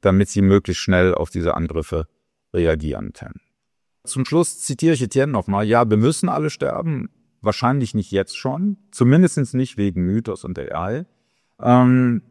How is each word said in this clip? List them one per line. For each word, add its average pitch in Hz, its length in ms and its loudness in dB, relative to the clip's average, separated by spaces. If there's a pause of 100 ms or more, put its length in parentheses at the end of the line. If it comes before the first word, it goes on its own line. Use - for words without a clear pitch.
damit 98 280 4
sie 101 140 0
möglichst 95 400 2
schnell 92 320 2
auf - 160 -6
diese 85 240 -2
Angriffe 80 500 -4 (480)
reagieren 78 600 -2
können. - 280 -18 (600)
Zum - 200 -4
Schluss 160 360 -2
zitiere 156 340 0
ich 127 80 -2
Etienne 131 300 0
nochmal. 101 340 -2
Ja, 117 240 2
wir 107 80 4
müssen 156 320 0
alle 151 220 -4
sterben. 147 580 -6 (320)
Wahrscheinlich 117 540 -2
nicht 104 160 -4
jetzt 95 260 -2
schon. 180 400 -4 (140)
Zumindest 143 640 2
nicht 127 220 -4
wegen 95 260 -2
Mythos 104 420 -4
und 90 140 -10
A 82 320 -6
I. 151 140 -6 (560)
Ähm, 127 680 4